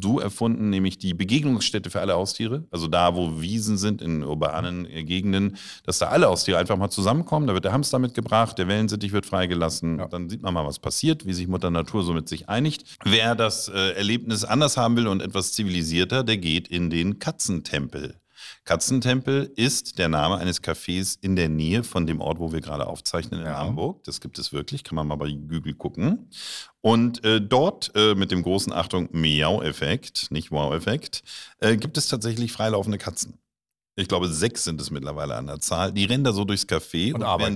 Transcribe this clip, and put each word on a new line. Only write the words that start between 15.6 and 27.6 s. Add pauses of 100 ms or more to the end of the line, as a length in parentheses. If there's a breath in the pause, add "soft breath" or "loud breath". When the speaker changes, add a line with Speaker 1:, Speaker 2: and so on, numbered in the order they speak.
Speaker 1:
der
geht
in
den
Katzentempel. (480 loud breath)
Katzentempel
ist
der
Name
eines
Cafés
in
der
Nähe
von
dem
Ort,
wo
wir
gerade
aufzeichnen,
in
Speaker 2:
Ja.
Speaker 1:
Hamburg.
Das
gibt
es
wirklich,
kann
man
mal
bei
Google
gucken. (520 loud breath)
Und,
äh,
dort,